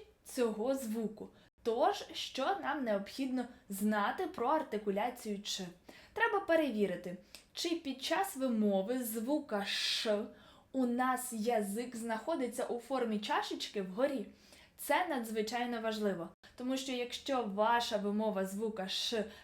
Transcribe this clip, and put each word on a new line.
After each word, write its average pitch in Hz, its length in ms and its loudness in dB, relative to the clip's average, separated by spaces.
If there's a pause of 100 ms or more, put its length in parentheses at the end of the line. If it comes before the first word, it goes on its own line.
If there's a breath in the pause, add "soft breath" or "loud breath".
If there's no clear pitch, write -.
(240)
цього 233 500 0
звуку. 214 540 -4 (340 loud breath)
Тож, 277 500 2
що 320 500 -2
нам 269 220 0
необхідно 240 600 0 (240 loud breath)
знати 214 580 2
про 247 220 -2
артикуляцію 214 920 0
Ч? - 240 -6 (460 loud breath)
Треба 427 280 4
перевірити, 208 760 2 (360 loud breath)
чи - 160 -2
під 277 340 -4
час 381 340 0
вимови 220 680 2
звука 226 600 0
Ш - 540 0 (540 loud breath)
у 262 140 2
нас 247 460 2
язик 226 640 0
знаходиться 233 680 -2
у 240 140 -2
формі 233 400 0
чашечки 285 640 -2
вгорі. 220 440 0 (520 loud breath)
Це 339 300 2
надзвичайно 233 720 -2
важливо, 208 480 0 (280 loud breath)
тому 254 200 -2
що 262 160 -4
якщо 247 500 -2 (120)
ваша 233 420 4
вимова 202 480 0
звука 196 440 -4
Ш - 360 0 (200 loud breath)